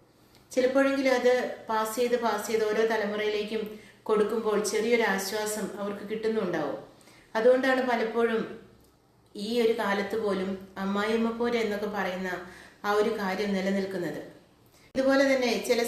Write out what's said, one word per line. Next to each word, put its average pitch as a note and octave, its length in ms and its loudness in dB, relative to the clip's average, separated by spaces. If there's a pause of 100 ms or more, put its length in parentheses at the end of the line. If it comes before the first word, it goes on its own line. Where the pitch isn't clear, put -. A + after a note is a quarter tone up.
(520)
ചിലപ്പോഴെങ്കിലും C4 640 4
അത് B3 140 4 (380)
പാസ് A3 280 -2
ചെയ്ത് A#3+ 180 2 (100)
പാസ് G#3 220 -2
ചെയ്ത് A3 200 0
ഓരോ A3 240 2
തലമുറയിലേക്കും G#3 720 -2 (460)
കൊടുക്കുമ്പോൾ G#3 480 2 (120)
ചെറിയൊരു A3+ 440 2
ആശ്വാസം G#3+ 520 -4 (140)
അവർക്ക് G3+ 320 -6
കിട്ടുന്നുണ്ടാവും. F3 640 -2 (560)
അതുകൊണ്ടാണ് B3+ 560 4
പലപ്പോഴും A3+ 520 0 (920)
ഈ G#3 160 -8 (140)
ഒരു A3+ 180 4
കാലത്ത് G3+ 400 -2
പോലും F#3+ 300 -2 (320)
അമ്മായിയമ്മ A3 460 0 (100)
പോര് A#3+ 240 0
എന്നൊക്കെ G3+ 340 -4
പറയുന്ന F#3 320 -4 (540)
ആ G#3 140 0
ഒരു G#3+ 120 4 (100)
കാര്യം G3+ 340 -2
നിലനിൽക്കുന്നത്. F#3+ 640 -2 (760)
ഇതുപോലെ C4+ 360 4
തന്നെ B3 200 2 (180)
ചില A#3 200 2